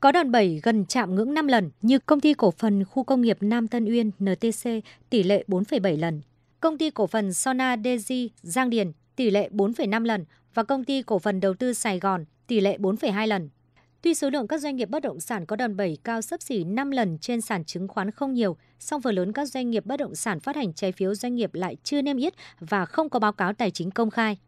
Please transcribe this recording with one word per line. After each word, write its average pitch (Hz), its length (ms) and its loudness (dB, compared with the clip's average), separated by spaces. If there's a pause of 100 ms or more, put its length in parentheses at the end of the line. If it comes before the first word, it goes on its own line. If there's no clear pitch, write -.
Có 269 120 8
đòn 302 180 4
bẩy 190 320 4
gần 220 220 4
chạm 185 300 -2
ngưỡng 226 200 0
năm 311 120 2
lần 220 240 4 (120)
như 254 160 6
Công 294 220 4
ty 302 140 6
Cổ 220 160 4
phần 202 340 0
Khu 262 200 -4
công 262 160 2
nghiệp 233 200 4
Nam 226 280 0
Tân 240 160 0
Uyên, 226 340 2
N 196 80 0 (140)
T - 40 -6 (180)
C, - 20 -14 (460)
tỷ 226 120 4
lệ 196 240 4
bốn 190 180 0
phẩy 254 160 -2
bảy 180 160 2
lần. 160 240 -2 (400)
Công 320 180 0
ty 311 120 0
Cổ 220 160 0
phần 202 260 0
Sona 254 440 0
Deji 247 520 -2 (140)
Giang 247 280 0
Điền, 208 220 0 (240)
tỷ 240 140 2
lệ 202 220 2
bốn 202 200 2
phẩy 262 140 -2
năm 220 180 0
lần 214 200 -2 (300)
và 226 80 0
Công 269 220 0
ty 269 180 0
Cổ 214 160 0
phần 190 220 0
Đầu 190 140 2
tư 247 180 -2
Sài 208 260 -2
Gòn, 180 260 -2 (220)
tỷ 226 140 2
lệ 190 180 2
bốn 196 180 0
phẩy 247 140 -2
hai 214 180 0
lần. 185 200 -2 (540)
Tuy 339 120 2
số 277 160 0
lượng 254 180 -2
các 302 120 -2
doanh 285 160 -6
nghiệp 233 120 -2
bất 285 140 -4
động 175 180 -6
sản 185 260 -6
có 214 100 -4
đòn 220 200 -2
bẩy 180 280 -2
cao 233 180 -4
xấp 339 200 -8
xỉ 208 220 -2
năm 240 260 -2
lần 208 280 0
trên 240 220 -4
sàn 190 240 -4
chứng 185 240 -8
khoán 196 220 -4
không 269 240 -4
nhiều, 208 220 0 (220)
song 294 240 -6
phần 233 120 0
lớn 185 180 0
các 277 120 -2
doanh 254 260 -4
nghiệp 220 160 -2
bất 247 100 -4
động 262 180 -6
sản 165 260 -4
phát 277 160 -6
hành 233 160 -4
trái 185 200 -4
phiếu 190 220 -2
doanh 247 200 -6
nghiệp 233 200 -4
lại 170 300 -6
chưa 285 180 0
niêm 277 140 0
yết 285 180 -2 (260)
và 180 260 -2
không 311 220 -2
có 262 100 -2
báo 208 140 2
cáo 190 200 0
tài 208 180 -2
chính 175 200 -6
công 226 200 0
khai. 214 380 0